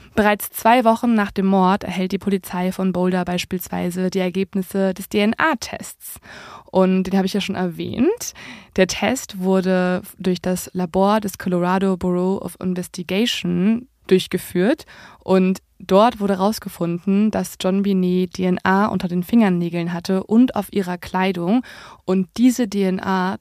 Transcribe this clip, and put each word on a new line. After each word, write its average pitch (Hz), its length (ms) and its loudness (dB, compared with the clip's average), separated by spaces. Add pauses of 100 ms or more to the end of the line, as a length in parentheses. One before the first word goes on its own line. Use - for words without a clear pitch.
(160)
Bereits 208 360 0
zwei 233 340 4
Wochen 226 300 2
nach 202 160 0
dem 196 160 0
Mord 190 360 4
erhält 185 300 -4
die 196 40 -2
Polizei 185 540 -2
von 185 220 -2
Boulder 180 320 0
beispielsweise 180 840 -4
die 190 100 -2
Ergebnisse 190 760 -2
des - 160 -12
D-N-A-Tests. - 1120 -2 (500)
Und 185 320 4
den 185 140 0
habe 190 80 2
ich 190 80 -4
ja 202 80 0
schon 185 140 -4
erwähnt. 180 800 -2 (440)
Der 185 100 6
Test 214 520 -2
wurde 185 640 2 (160)
durch 180 240 -2
das 185 300 -4
Labor 190 480 0
des 208 180 -8
Colorado 185 600 0
Bureau 180 400 0
of - 240 -10
Investigation 185 1300 -2 (180)
durchgeführt. 185 800 0 (360)
Und 190 380 2 (180)
dort 208 440 2
wurde 196 160 0
herausgefunden, 196 920 0
dass 185 280 -4
John 190 240 0
Binet 185 540 0
D 185 80 -2
N 180 180 0
A 190 220 4
unter 185 240 -2
den 175 140 -2
Fingernägeln 175 680 2
hatte 190 320 -2
und 247 320 2
auf 202 160 -6
ihrer 185 260 -4
Kleidung. 185 640 0 (420)
Und 190 320 0
diese 240 320 4
D 202 140 -2
N 185 180 0
A 190 400 0